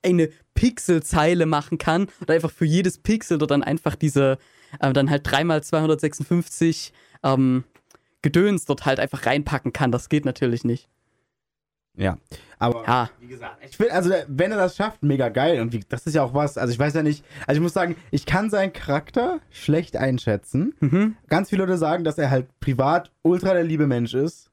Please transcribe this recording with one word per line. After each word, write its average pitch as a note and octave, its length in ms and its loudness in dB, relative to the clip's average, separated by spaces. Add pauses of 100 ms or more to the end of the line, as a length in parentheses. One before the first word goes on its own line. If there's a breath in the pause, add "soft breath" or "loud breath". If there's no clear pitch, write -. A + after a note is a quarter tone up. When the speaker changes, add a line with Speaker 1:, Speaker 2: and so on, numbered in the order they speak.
Speaker 1:
eine E3+ 260 4 (240 loud breath)
Pixelzeile E3+ 920 2
machen D#3 320 -2
kann F3 280 0 (140)
oder E3 140 0
einfach E3 160 0
für - 140 -2
jedes F3 340 2
Pixel G#3+ 400 -2
dort D3+ 120 0
dann C#3+ 120 4
einfach D#3 320 -2
diese, C#3 420 2 (420 loud breath)
äh, C3+ 140 2
dann C3+ 160 2
halt C#3+ 200 2
drei C#3 140 2
mal D#3+ 200 0
zweihundertsechsundfünfzig, D#3+ 1300 -2 (300 soft breath)
ähm, C3 400 2 (580)
Gedöns F3 440 2
dort - 200 -4
halt C3+ 140 0
einfach - 260 -4
reinpacken C#3 480 -2
kann. C3 180 0
Das A#2+ 180 -2
geht D3 160 0
natürlich B2 380 -2
nicht. A#2+ 240 -2 (1120)
Speaker 2:
Ja, F#2+ 200 -2 (400 loud breath)
aber A#2+ 300 -2
Speaker 1:
Ja. A#2+ 220 2 (100)
Speaker 2:
wie A#2+ 80 -20
gesagt, B2 300 -18 (120)
ich - 80 -20
will, A3 120 2
also F3+ 220 0 (160)
wenn D#3 240 -2
er A3 60 -2
das F#3 200 0
schafft, G#3 260 -4
mega C3+ 240 2
geil. B2+ 320 2
Und A#2 140 -4
wie, A2 160 -4
das A#2+ 180 -8
ist D#3 60 -6
ja D3+ 100 2
auch A#2+ 100 -4
was, C#3+ 240 -2
also B2 140 -2
ich A#2+ 80 -4
weiß C#3+ 140 0
ja D#3 100 0
nicht, D3+ 220 -2 (200 loud breath)
also D3 140 0
ich E3 40 2
muss E3+ 100 -2
sagen, F3 240 -2 (140)
ich C#3+ 140 -2
kann G3+ 240 0
seinen G3 220 0
Charakter A#3+ 760 -2
schlecht - 480 -2
einschätzen. C3 840 -2
Speaker 1:
Mhm. D#3+ 380 2 (100)
Speaker 2:
Ganz F#3 220 0
viele F#3+ 160 0
Leute F3+ 120 0
sagen, D#3+ 280 0
dass D3+ 120 -2
er C#3+ 140 0
halt C3 160 0 (140)
privat C#3 500 0 (120)
ultra F3+ 300 2
der F3 120 2
liebe D#3 220 0
Mensch A#2+ 260 0
ist. C#3 400 -4